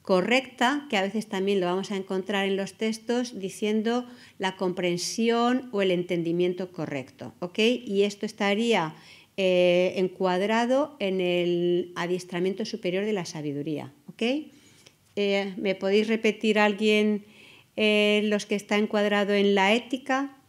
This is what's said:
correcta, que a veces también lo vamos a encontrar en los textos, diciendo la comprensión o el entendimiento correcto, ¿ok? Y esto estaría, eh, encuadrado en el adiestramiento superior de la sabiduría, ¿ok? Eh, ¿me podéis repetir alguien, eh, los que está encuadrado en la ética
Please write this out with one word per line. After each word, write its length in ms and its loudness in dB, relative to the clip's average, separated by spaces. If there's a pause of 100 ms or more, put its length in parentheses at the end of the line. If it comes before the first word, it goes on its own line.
correcta, 880 0
que 80 0
a 60 2
veces 240 -4
también 340 0
lo 60 0
vamos 240 -2
a 40 -4
encontrar 520 -2
en 100 0
los 160 -4
textos, 680 -4
diciendo 680 -2 (320)
la 200 -4
comprensión 1120 0
o 100 -2
el 100 2
entendimiento 800 -2
correcto, 680 -10
¿ok? 200 -8
Y 440 2
esto 220 -4
estaría, 720 0 (420)
eh, 580 4
encuadrado 1040 0
en 220 -2
el 760 0
adiestramiento 720 -4
superior 400 -4
de 80 -2
la 120 -4
sabiduría, 680 -8 (140)
¿ok? 140 -10 (960)
Eh, 420 0
¿me 160 0
podéis 340 2
repetir 520 0
alguien, 640 2 (540)
eh, 480 4
los 200 0
que 100 -2
está 220 -2
encuadrado 560 2
en 220 4
la 180 4
ética 640 -4 (120)